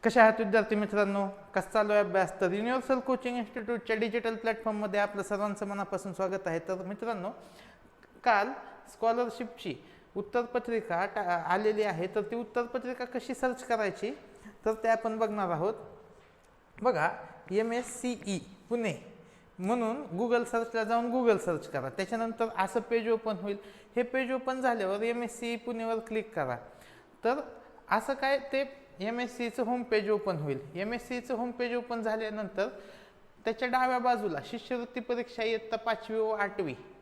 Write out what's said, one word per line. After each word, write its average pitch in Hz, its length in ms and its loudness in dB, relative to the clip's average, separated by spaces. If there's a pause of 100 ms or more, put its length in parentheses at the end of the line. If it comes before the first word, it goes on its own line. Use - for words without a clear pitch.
कशा 233 180 8
आहात 220 180 10
विद्यार्थी 220 360 4
मित्रांनो? 202 520 2
कसा - 420 -4
चालू 208 220 4
आहे 208 100 8
अभ्यास? 185 400 2
तर 180 100 6
युनिव्हर्सल 254 480 2
कोचिंग 254 380 0
इन्स्टिट्यूटच्या 226 580 -2
डिजिटल 226 400 0
प्लॅटफॉर्ममध्ये 214 640 0
आपलं 202 240 0
सर्वांचं 202 440 -2
मनापासून 196 460 -4
स्वागत 190 340 -2
आहे. 165 120 0
तर 185 160 -4
मित्रांनो, 196 540 -4 (960)
काल 220 260 6 (380)
स्कॉलरशिपची 226 880 -2 (420)
उत्तरपत्रिका 226 880 0
टा-, 180 400 0
आलेली 214 380 4
आहे. 180 240 0
तर 208 140 0
ती 208 140 -4
उत्तरपत्रिका 240 680 -4
कशी 254 280 -6
सर्च 247 300 -2
करायची, 214 480 0 (540)
तर 220 80 4
ते 220 140 -2
आपण 226 300 2
बघणार 208 320 0
आहोत. 175 240 2 (1080)
बघा, 175 280 4 (420)
एमएससीई 226 880 -2 (300)
पुणे 226 260 0 (640)
म्हणून 233 460 0
Google 233 380 2
सर्चला 233 400 0
जाऊन 233 280 2
Google 233 260 6
सर्च - 340 -2
करा. 131 180 -2
त्याच्यानंतर 226 560 -2 (120)
असं 190 220 2
पेज 233 300 0
ओपन 220 260 2
होईल. 202 220 -4 (380)
हे 240 80 2
पेज 254 280 0
ओपन 262 300 -2
झाल्यावर 208 400 2
एमएससीई 233 540 -2
पुणेवर 226 440 -2
क्लिक 220 360 -4
करा. 131 220 0 (680)
तर 262 160 4 (520)
असं 220 220 2
काय, 269 260 2
ते 269 400 -2 (200)
एमएससीईचं 240 640 -2
होम 240 200 0
पेज 214 260 2
ओपन 208 260 2
होईल. 143 240 -2 (160)
एमएससीईचं 240 600 -4
होम 240 160 -2
पेज 247 220 -2
ओपन 240 280 -4
झाल्यानंतर 214 680 -2 (800)
त्याच्या 226 220 0
डाव्या 254 320 4
बाजूला 214 460 2
शिष्यवृत्ती 240 540 -4
परीक्षा 240 440 -2
इयत्ता 220 340 0
पाचवी 220 420 -2
व 220 100 2
आठवी 202 460 -2 (260)